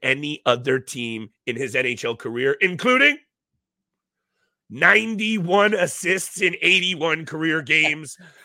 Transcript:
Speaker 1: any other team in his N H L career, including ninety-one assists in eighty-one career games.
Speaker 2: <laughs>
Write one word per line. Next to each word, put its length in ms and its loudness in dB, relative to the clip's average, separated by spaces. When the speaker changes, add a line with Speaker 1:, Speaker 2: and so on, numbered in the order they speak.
Speaker 1:
any 440 -2
other 340 2
team 500 -8
in 100 -6
his 200 -6
N 100 0
H 200 -4
L 100 -4
career, 460 -2
including 560 4
ninety-one 1040 2
assists 680 -2
in 200 2
eighty-one 640 0
career 360 -2
games. 600 -2
Speaker 2:
<laughs> 60 -20